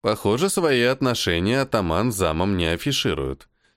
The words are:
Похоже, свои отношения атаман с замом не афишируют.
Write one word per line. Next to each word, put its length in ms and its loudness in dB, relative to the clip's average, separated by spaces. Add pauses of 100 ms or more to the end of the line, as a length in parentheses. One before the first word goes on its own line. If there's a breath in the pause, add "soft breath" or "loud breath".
Похоже, 440 0
свои 320 2
отношения 760 0
атаман 520 0
с 20 -6
замом 420 0
не 100 0
афишируют. 800 -4 (280)